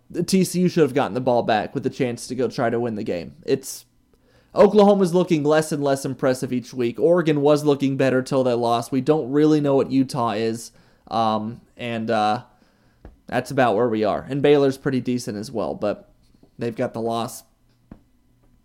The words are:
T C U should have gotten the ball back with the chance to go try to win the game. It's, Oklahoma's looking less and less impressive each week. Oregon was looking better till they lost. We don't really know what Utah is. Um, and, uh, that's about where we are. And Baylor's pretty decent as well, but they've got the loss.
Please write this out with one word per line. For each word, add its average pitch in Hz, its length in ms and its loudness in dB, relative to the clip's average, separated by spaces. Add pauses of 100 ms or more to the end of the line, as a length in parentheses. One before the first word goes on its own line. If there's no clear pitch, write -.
(260)
T 190 200 2
C 180 160 -4
U 180 80 2
should 170 140 2
have 127 100 0
gotten 113 200 -2
the 127 80 -4
ball 123 220 2
back 104 300 -2
with 131 100 -6
the 131 60 -2
chance 120 380 -6
to 127 80 -8
go 120 120 -2
try 117 220 -2
to 117 100 -2
win 117 160 -4
the 104 80 -8
game. 87 320 -8 (100)
It's, - 400 -4 (720)
Oklahoma's 196 580 6
looking 175 300 2
less 156 300 2
and 143 100 -4
less 139 220 0
impressive 127 480 -2
each 123 200 -6
week. 120 240 -2
Oregon 156 440 2
was 147 240 4
looking 139 320 0
better 131 240 2
till 131 240 0
they 123 80 2
lost. 117 380 0
We 135 100 0
don't 143 300 0
really 151 280 4
know 139 160 2
what 127 160 2
Utah 127 400 0
is. 113 400 -4 (380)
Um, 110 520 -2 (140)
and, 117 340 -6
uh, 107 340 0 (840)
that's 127 240 -6
about 123 240 2
where 117 140 0
we 110 140 0
are. 82 260 -2
And 139 120 -4
Baylor's 139 360 4
pretty 131 240 -4
decent 120 360 -6
as 120 140 -10
well, 90 240 -4
but 101 360 -6 (460)
they've 117 180 -6
got 123 180 -6
the 113 80 -8
loss. 117 420 -6 (1200)